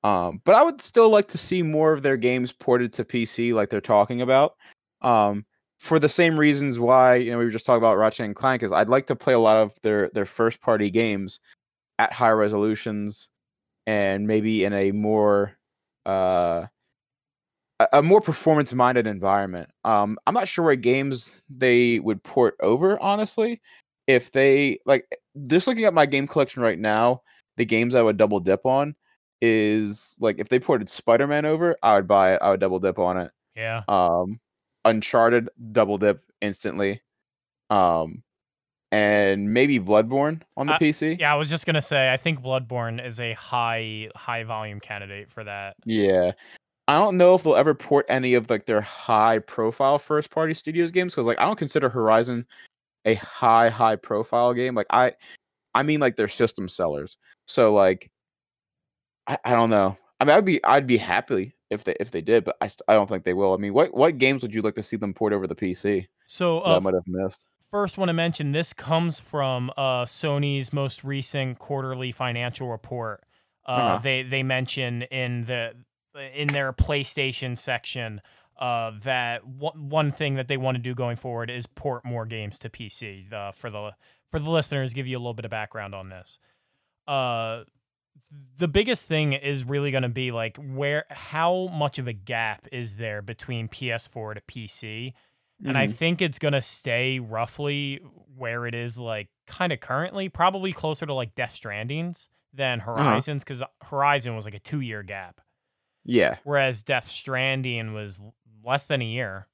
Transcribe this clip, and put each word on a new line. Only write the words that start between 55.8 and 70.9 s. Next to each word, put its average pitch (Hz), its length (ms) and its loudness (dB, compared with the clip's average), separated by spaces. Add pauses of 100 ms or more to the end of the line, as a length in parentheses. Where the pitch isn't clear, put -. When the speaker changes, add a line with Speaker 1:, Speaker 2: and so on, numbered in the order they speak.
Speaker 1:
mean, 151 180 0
like, 127 160 2
they're 107 120 2
system 107 400 -2
sellers. 76 480 -4 (300)
So, 110 260 4
like, 95 380 4 (1160)
I, 131 180 -4
I 123 60 0
don't 117 180 4
know. 98 280 4 (220)
I 135 60 4
mean, 147 120 6
I'd 190 80 4
be, 175 180 0
I'd 131 240 4
be 120 100 4
happy 101 580 -2 (140)
if 104 160 -6
they, 92 140 -2
if 110 120 -6
they 85 100 -4
did, 101 220 2
but - 180 -6
I 98 60 -2
st-, - 200 -16
I 107 80 4
don't 101 140 2
think 95 140 -6
they 90 100 -2
will. 95 200 2
I 92 40 0
mean, 101 160 -6
what, 139 200 2
what 147 240 2
games 131 240 2
would 107 140 -8
you 110 60 -2
like 104 140 -4
to 110 80 -8
see - 140 -8
them 101 160 -6
port 104 200 -2
over 95 140 -2
the - 80 -6
P 92 180 -4
C 95 340 -4 (180)
Speaker 2:
So, 170 400 -4
Speaker 1:
that 170 80 4
Speaker 2:
uh, - 40 4
Speaker 1:
I - 20 2
might 95 160 -2
have 90 120 -4
missed? 92 380 -6 (260)
Speaker 2:
first 202 260 -4
one 190 100 -2
to 170 60 -2
mention, 165 380 -2
this 160 220 -4
comes 165 460 -2
from, 131 580 -4
uh, 127 280 -2
Sony's 143 680 -4
most 139 300 -6